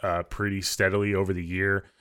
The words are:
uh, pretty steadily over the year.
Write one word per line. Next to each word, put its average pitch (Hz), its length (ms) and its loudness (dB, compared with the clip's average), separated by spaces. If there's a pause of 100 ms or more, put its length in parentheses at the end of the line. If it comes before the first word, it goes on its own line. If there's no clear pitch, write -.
uh, 87 220 -2
pretty 101 360 -4
steadily 101 540 2
over 95 180 2
the 90 120 -4
year. 95 400 0 (160)